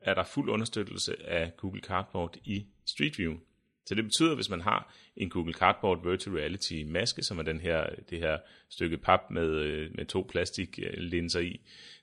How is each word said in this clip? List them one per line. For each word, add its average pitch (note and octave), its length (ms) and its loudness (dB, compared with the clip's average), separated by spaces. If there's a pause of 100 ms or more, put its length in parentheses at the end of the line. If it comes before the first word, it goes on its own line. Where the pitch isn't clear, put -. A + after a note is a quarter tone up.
er G2 120 2
der F#2 100 4
fuld C#3 260 0
understøttelse - 800 -2
af E2+ 280 0
Google G2 240 -6
Cardboard F#2 640 -2
i G2+ 220 -4 (200)
Street - 340 -2
View. D#2+ 180 -2 (480)
Så G2 100 -4
det A2 80 2
betyder, D#3+ 260 4
at C#3+ 80 2
hvis G2+ 120 -4
man F2 120 -2
har - 320 2 (220)
en F#2 140 -2
Google E2 240 -2
Cardboard F#2 560 4
Virtual F#2 280 0
Reality D#2 480 -2
maske, F2 380 0
som F2 160 -4
er D#2 40 -4
den D#2+ 160 -2
her, E2 260 2 (240)
det E2+ 100 -4
her D#2 180 2 (320)
stykke E2 280 -2
pap F#2 220 6 (120)
med, E2+ 240 2
øh, D2+ 400 -2
med - 100 -6
to F#2 240 -2
plastiklinser F2 1080 -2
i, F2 220 -4 (420)